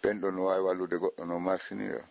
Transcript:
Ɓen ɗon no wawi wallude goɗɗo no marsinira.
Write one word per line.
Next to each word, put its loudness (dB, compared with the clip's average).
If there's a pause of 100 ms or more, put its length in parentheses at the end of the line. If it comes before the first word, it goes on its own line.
Ɓen 0
ɗon 2
no 2
wawi 4
wallude 0
goɗɗo -2
no -2
marsinira. -2